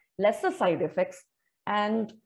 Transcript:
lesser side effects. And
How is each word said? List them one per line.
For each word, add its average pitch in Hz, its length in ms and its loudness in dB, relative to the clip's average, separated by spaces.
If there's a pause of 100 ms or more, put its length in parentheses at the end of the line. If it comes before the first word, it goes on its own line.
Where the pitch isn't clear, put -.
(180)
lesser 214 340 2
side 180 300 2
effects. - 420 -2 (440)
And 208 440 0 (140)